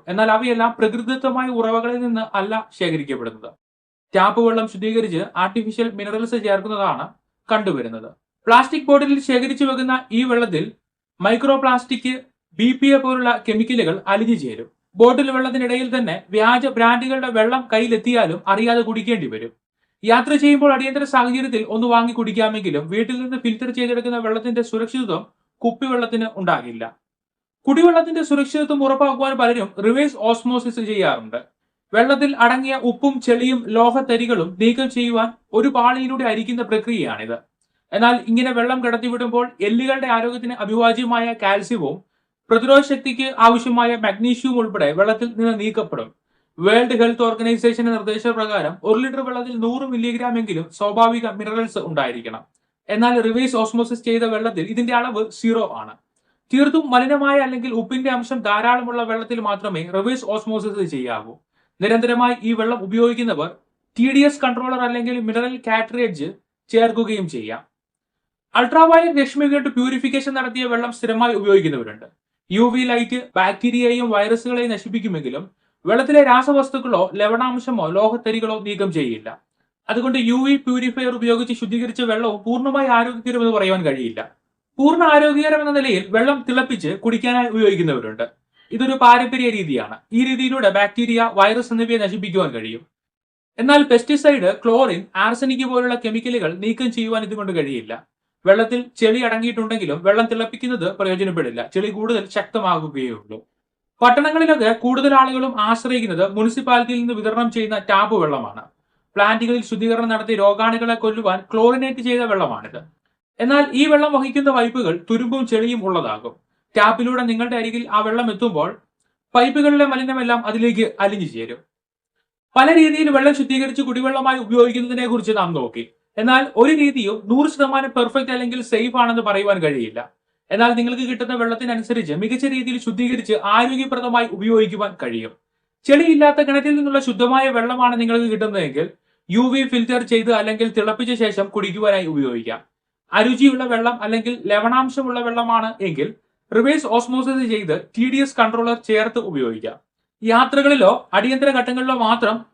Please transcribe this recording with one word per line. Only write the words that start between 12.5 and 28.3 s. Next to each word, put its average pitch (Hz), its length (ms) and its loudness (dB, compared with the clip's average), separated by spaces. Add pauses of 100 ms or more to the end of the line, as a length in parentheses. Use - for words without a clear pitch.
ബി 240 120 4
പി 262 160 0
എ 277 100 8
പോലുള്ള 254 500 0
കെമിക്കലുകൾ 220 600 0
അലിഞ്ഞു 220 280 2
ചേരും. 131 340 -8 (260)
ബോട്ടിൽ 247 360 6
വെള്ളത്തിനിടയിൽ 254 640 -2
തന്നെ 190 320 -4
വ്യാജ 233 380 2
ബ്രാൻഡുകളുടെ 247 720 0
വെള്ളം 247 360 0
കയ്യിലെത്തിയാലും 226 720 0
അറിയാതെ 233 340 2
കുടിക്കേണ്ടി 220 460 -4
വരും. 110 240 -10 (540)
യാത്ര 233 300 4
ചെയ്യുമ്പോൾ 285 380 4
അടിയന്തര 269 300 -2
സാഹചര്യത്തിൽ 247 640 -2
ഒന്ന് 226 200 -2
വാങ്ങി 233 260 2
കുടിക്കാമെങ്കിലും 208 760 -2
വീട്ടിൽ 226 320 -4
നിന്ന് 262 160 -8
ഫിൽറ്റർ 240 340 -4
ചെയ്തെടുക്കുന്ന 240 460 -4
വെള്ളത്തിന്റെ 226 440 -4
സുരക്ഷിതത്വം 226 640 -6 (400)
കുപ്പിവെള്ളത്തിന് 233 720 -2
ഉണ്ടാകില്ല. 123 480 -4 (840)
കുടിവെള്ളത്തിന്റെ 330 560 4
സുരക്ഷിതത്വം 285 600 0